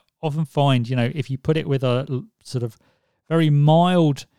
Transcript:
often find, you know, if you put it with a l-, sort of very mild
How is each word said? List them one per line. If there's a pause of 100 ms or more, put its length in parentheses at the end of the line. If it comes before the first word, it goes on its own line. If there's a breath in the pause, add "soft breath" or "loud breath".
(220)
often
find,
you
know,
if
you
put
it
with
a
l-, (180)
sort
of (520)
very
mild (120)